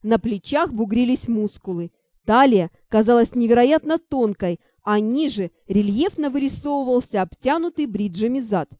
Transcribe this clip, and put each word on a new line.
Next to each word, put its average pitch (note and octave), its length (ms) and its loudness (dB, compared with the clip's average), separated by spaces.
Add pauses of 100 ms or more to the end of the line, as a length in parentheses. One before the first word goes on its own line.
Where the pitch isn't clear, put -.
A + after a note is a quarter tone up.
На G#3+ 160 2
плечах C4 540 -2
бугрились A#3+ 560 0
мускулы. G3 640 -6 (340)
Талия A3 460 4 (160)
казалась A#3 480 2
невероятно B3 600 2
тонкой, G#3 640 -4 (220)
а G#3 160 0
ниже G#3+ 540 -2 (160)
рельефно G#3+ 600 0
вырисовывался C4+ 920 -2
обтянутый D4+ 640 -4
бриджами G#3 540 -4
зад. G3+ 280 -4 (120)